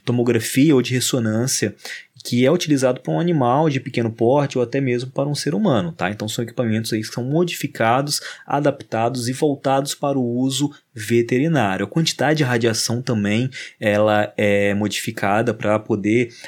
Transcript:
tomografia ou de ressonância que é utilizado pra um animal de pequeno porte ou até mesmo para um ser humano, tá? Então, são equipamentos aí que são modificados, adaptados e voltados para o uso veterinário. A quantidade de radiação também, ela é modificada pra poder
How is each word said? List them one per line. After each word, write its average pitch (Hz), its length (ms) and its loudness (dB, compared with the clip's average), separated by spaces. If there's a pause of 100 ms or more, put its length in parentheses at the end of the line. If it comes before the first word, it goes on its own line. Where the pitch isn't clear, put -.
tomografia 123 720 2
ou 127 60 6
de 120 140 -2
ressonância 117 800 0 (500)
que 123 200 2
é 131 60 4
utilizado 139 500 0
pra 160 120 -6
um 156 80 0
animal 151 500 2
de 131 80 -2
pequeno 120 320 -2
porte 131 480 2
ou 123 60 2
até 139 160 -4
mesmo 127 300 -2
para 143 180 -2
um 143 80 -4
ser 147 180 -4
humano, 123 380 2
tá? 90 180 -2
Então, 107 160 -6
são 113 160 -6
equipamentos 113 500 -2
aí 110 80 -2
que 110 60 -8
são - 160 -8
modificados, 143 960 0 (240)
adaptados 131 840 -2
e 127 40 -2
voltados 139 640 0
para 139 240 -2
o 120 200 0
uso 135 320 0 (220)
veterinário. 117 920 2
A 98 40 -6
quantidade 156 500 0
de 151 60 2
radiação 117 560 0
também, 110 480 0 (300)
ela 104 580 2
é 101 380 2
modificada 104 800 0
pra 107 240 0
poder 110 520 0 (180)